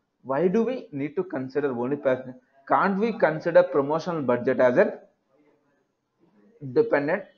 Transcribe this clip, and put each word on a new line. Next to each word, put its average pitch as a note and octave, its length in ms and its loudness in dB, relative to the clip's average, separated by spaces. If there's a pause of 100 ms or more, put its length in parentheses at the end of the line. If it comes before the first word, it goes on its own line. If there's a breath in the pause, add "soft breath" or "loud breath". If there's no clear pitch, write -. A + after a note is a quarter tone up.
(220)
why C#3 260 -2
do G#3+ 160 2
we B3+ 280 -6
need C#3+ 240 -8
to F#3+ 80 -2
consider C#3 480 -4
only B2 240 -4
passenger? B2+ 400 -2 (320)
Can't F#3 320 2
we A3+ 180 -2
consider E3+ 460 4
promotional D#3+ 580 -2
budget B2 380 0
as B2+ 180 4
a A3 220 2 (1700)
dependent D3+ 520 0 (140)